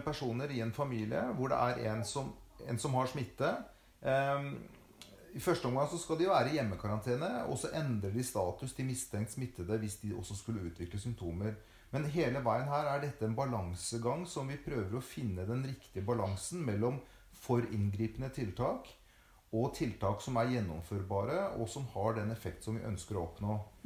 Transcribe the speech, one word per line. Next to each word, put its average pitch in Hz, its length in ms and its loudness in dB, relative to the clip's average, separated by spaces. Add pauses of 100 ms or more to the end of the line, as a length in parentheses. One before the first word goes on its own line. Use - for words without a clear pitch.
personer 139 480 0
i 123 80 0
en 113 160 0
familie 131 480 0 (140)
hvor 131 160 2
det - 20 6
er 123 260 2 (120)
en 110 100 -2
som, 135 300 -4 (340)
en 123 100 0
som 131 220 2
har 131 100 2
smitte, 151 460 0 (480)
ehm, 139 480 2 (800)
i - 80 -6
første 139 280 4
omgang 135 200 4
så 170 80 -4
skal 160 240 0
de 180 80 6
være 139 220 6
i 156 80 2
hjemmekarantene, 113 720 0 (200)
og 135 100 0
så - 200 -2
endrer 110 340 0
de 123 120 2
status 98 520 0
til 131 80 -2
mistenkt 113 480 -2
smittede 110 480 -2
hvis 104 220 -4
de 104 100 -2
også 98 240 -6
skulle 104 320 -2
utvikle 85 320 -6
symptomer. 101 540 -2 (380)
Men 143 200 0
hele 139 320 2
veien 120 240 4
her 143 220 2
er 143 100 2
dette 139 240 -2
en 110 120 2
balansegang 120 920 0
som 135 240 -4
vi 143 80 -4
prøver 113 380 0
å 127 60 -4
finne 95 440 -2
den 127 160 0
riktige 127 400 -6
balansen 110 600 0
mellom 120 360 2 (320)
for 120 320 4
inngripende 110 680 2
tiltak 131 600 0 (600)
og 120 240 2
tiltak 107 480 0
som 131 160 -2
er 123 140 4
gjennomførbare, 98 840 0 (200)
og 110 80 0
som 135 280 -6
har 110 240 2
den 104 120 0
effekt - 320 -6
som 110 120 -2
vi 98 120 -4
ønsker 98 280 -4
å 87 100 0
oppnå. 104 320 -2 (280)